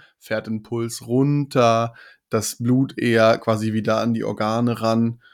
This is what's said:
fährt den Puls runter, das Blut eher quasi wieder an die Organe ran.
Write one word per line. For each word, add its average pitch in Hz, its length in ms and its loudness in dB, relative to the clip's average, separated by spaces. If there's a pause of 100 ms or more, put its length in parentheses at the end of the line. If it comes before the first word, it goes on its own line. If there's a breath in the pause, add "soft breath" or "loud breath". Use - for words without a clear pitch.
(180 soft breath)
fährt 110 280 -6
den 110 160 -6
Puls 117 440 -8
runter, 123 880 2 (340 loud breath)
das - 280 -4
Blut 127 420 0
eher 113 400 4
quasi 110 340 -2
wieder 110 280 0
an 117 120 0
die 113 120 -2
Organe 110 560 -2
ran. 117 420 0 (120 soft breath)